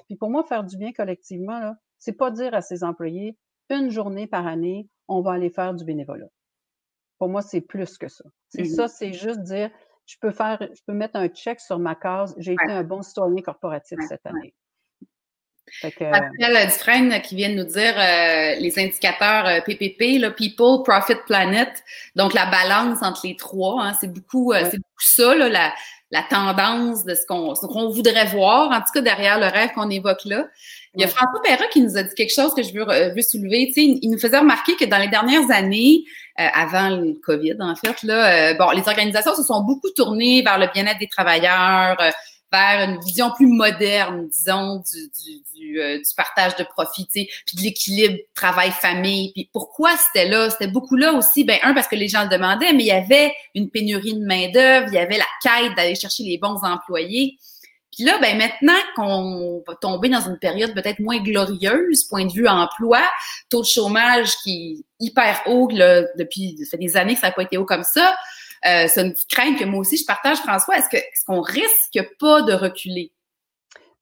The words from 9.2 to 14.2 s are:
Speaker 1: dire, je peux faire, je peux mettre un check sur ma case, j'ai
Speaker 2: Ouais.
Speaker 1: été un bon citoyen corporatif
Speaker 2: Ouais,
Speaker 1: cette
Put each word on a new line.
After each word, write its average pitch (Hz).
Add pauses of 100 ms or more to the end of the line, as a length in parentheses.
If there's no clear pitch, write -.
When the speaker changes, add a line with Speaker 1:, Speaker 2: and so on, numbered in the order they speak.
Speaker 1:
dire, 196 (340)
je -
peux 214
faire, 214
je -
peux 208
mettre 208
un 185
check -
sur 175
ma 165
case, 185
j'ai 180
Speaker 2:
Ouais. 180
Speaker 1:
été 160
un 185
bon 190
citoyen 185
corporatif 160
Speaker 2:
Ouais, 156
Speaker 1:
cette -